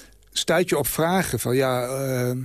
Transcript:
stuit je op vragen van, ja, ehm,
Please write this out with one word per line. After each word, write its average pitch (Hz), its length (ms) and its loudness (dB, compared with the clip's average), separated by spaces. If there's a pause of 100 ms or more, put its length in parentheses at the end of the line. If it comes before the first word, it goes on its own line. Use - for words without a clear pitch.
(320)
stuit 170 360 2
je 160 100 0
op 143 80 -2
vragen 165 540 0
van, 123 160 0
ja, 127 300 2
ehm, 127 580 -2